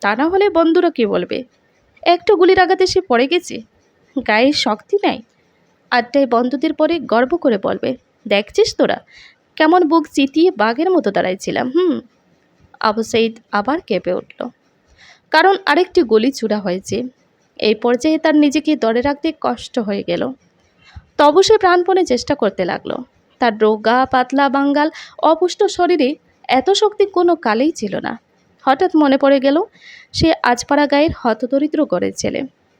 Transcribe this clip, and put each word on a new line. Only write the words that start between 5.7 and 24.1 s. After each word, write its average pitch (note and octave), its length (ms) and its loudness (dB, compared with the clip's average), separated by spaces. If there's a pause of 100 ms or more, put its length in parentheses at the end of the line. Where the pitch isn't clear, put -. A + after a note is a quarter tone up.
আড্ডায় B3 360 0
বন্ধুদের B3+ 460 -2
পরে D#4 260 0
গর্ব B3 380 0
করে B3 200 0
বলবে, G3 380 -6 (320)
"দেখছিস G#3 480 0
তোরা - 240 0 (560)
কেমন E4 320 2
বুক D#4 200 0
চিতিয়ে D#4 440 0
বাঘের A#3 400 -2
মতো D4 200 0
দাঁড়াইছিলাম।" G3 640 -4
হুম। E4 240 0 (800)
আবু A3 240 -2
সাইদ A3+ 360 -2 (120)
আবার B3+ 300 -4
কেঁপে F3+ 320 -4
উঠল, - 360 -10 (840)
কারণ F#4 240 4 (100)
আরেকটি F4 360 0
গুলি A3 300 0
চূড়া G#3 280 -4
হয়েছে। F#3+ 440 -6 (540)
এই A3 180 0
পর্যায়ে B3 420 0
তার D#4 180 0
নিজেকে D4+ 400 2
ধরে A3+ 260 0
রাখতে C#4+ 400 -4
কষ্ট - 380 -6
হয়ে G3+ 280 -4
গেল। F3 240 -4 (840)
তবু D4+ 240 4
সে G#4+ 160 4
প্রাণপণে F4+ 480 2
চেষ্টা B3+ 300 -2
করতে G3 300 -2
লাগলো। - 320 -6 (420)
তার A3+ 180 0
রোগা, A3 480 2
পাতলা, C4 440 0